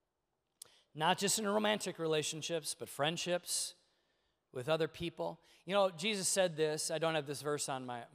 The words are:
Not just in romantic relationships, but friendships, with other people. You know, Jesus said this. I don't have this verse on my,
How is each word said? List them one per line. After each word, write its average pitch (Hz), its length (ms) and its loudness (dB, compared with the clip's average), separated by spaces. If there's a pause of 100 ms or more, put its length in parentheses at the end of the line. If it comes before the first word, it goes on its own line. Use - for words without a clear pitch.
(920)
Not 165 240 4
just 196 220 2
in 214 80 0
romantic 208 500 2
relationships, 156 800 -2
but 117 100 -8
friendships, 170 840 -2 (800)
with 127 160 -6
other 160 180 2
people. 165 520 -8 (260)
You 175 80 -6
know, 196 180 6
Jesus 185 360 -2
said 180 300 2
this. 156 320 0
I 160 80 0
don't 160 180 2
have 143 120 0
this 139 140 -6
verse 147 280 -2
on 131 160 -4
my, 120 160 -8 (140)